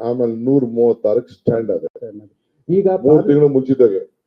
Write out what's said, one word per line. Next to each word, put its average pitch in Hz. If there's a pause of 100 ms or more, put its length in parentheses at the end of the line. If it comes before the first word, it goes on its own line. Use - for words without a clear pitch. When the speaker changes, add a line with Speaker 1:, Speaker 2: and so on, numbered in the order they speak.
Speaker 1:
ಆಮೇಲೆ 120
ನೂರ 127
ಮೂವತ್ತಾರಕ್ಕೆ 117
ಸ್ಟ್ಯಾಂಡ್ 113
ಆದೆ. 90 (840)
Speaker 2:
ಈಗ 185
Speaker 1:
ಮೂರು 156
Speaker 2:
ಪಾರ್-, 151
Speaker 1:
ತಿಂಗಳು 147
ಮುಂಚಿದ್ದಾಗೆ. 131